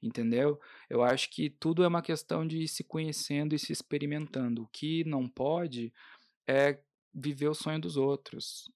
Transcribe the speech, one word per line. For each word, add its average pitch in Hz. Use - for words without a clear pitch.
entendeu? 120
Eu 120
acho 127
que 156
tudo 165
é 180
uma 170
questão 160
de 160
ir 160
se -
conhecendo 151
e 147
se -
experimentando. 139
O 110
que 160
não 143
pode 131
é 139
viver 143
o 151
sonho 156
dos 160
outros, 139